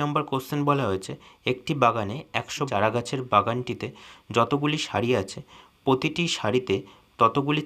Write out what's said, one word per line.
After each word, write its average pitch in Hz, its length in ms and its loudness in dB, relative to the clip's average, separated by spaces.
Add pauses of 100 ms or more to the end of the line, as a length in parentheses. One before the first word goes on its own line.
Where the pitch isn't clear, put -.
নম্বর 147 280 -2
কোশ্চেন 135 300 -4 (100)
বলা 139 200 2
হয়েছে - 240 -4 (380)
একটি - 200 -4 (120)
বাগানে 113 320 2 (180)
একশো 117 380 -4
চারা 104 240 4
গাছের 120 240 -4 (140)
বাগানটিতে 117 540 0 (480)
যতগুলি 143 420 2 (100)
সারি 110 220 0 (120)
আছে - 180 -8 (440)
প্রতিটি 151 400 2 (140)
সারিতে 110 380 0 (440)
ততগুলি 139 460 2